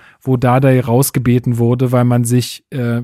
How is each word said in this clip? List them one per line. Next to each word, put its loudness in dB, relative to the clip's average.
wo -2
Dardai 2
rausgebeten 0
wurde, 0
weil 2
man 2
sich, -4
äh, -4